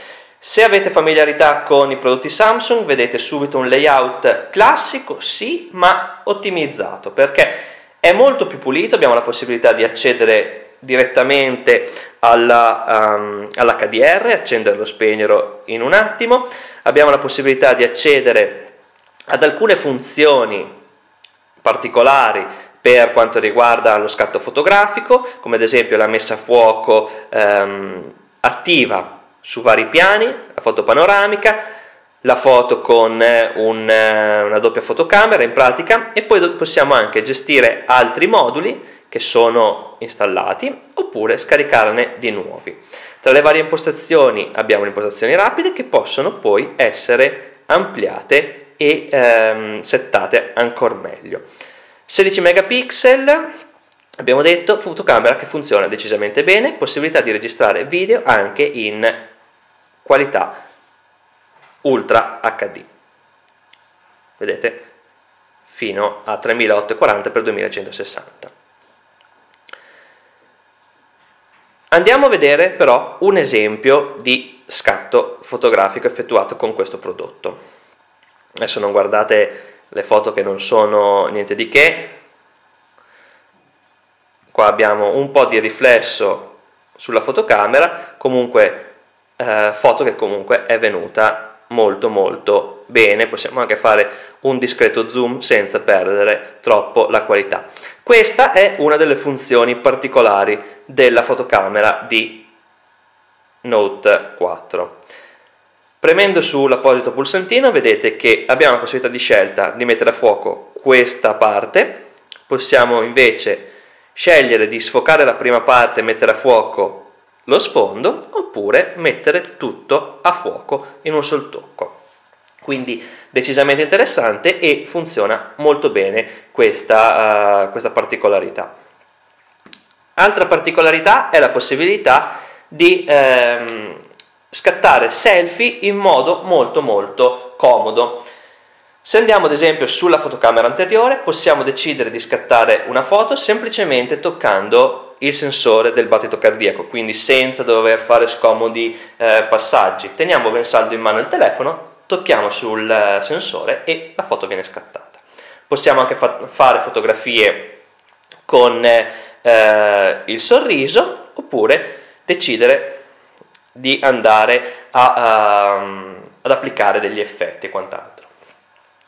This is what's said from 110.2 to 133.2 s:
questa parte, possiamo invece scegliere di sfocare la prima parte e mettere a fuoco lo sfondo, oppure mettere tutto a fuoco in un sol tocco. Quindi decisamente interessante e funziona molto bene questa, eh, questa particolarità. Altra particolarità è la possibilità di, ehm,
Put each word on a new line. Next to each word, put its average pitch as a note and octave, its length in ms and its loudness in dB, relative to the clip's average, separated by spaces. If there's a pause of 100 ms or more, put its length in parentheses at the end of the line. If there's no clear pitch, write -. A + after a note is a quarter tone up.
questa B2 520 2
parte, - 800 -2 (340)
possiamo A#2+ 560 2
invece A#2 680 0 (420)
scegliere A#2+ 560 2
di A2+ 100 -8
sfocare D3 460 0
la A#2 80 2
prima B2 260 0
parte A#2+ 400 2
e A2 40 0
mettere A2+ 280 0
a A2 40 2
fuoco A2 680 0 (440)
lo D3 140 2
sfondo, B2 720 -4
oppure B2 640 -4
mettere E3 600 -4
tutto - 640 -6
a F3 120 0
fuoco - 720 -10
in D#3 100 -6
un D3 100 -2
sol C#3+ 260 -6
tocco. - 520 -14 (600)
Quindi B2+ 440 -8 (240)
decisamente C#3 520 0
interessante D3 800 0
e D3+ 260 0
funziona A2 680 -6
molto D3 340 0
bene G#2 640 -4
questa, G#2+ 1120 2
eh, F#2+ 80 -6
questa A2+ 180 -6
particolarità. G2 840 -4 (1400)
Altra G3+ 300 2
particolarità E3 840 2
è D#3+ 100 4
la B2+ 100 4
possibilità C#3 920 0 (280)
di, F3 400 2
ehm, A#2+ 920 2 (500)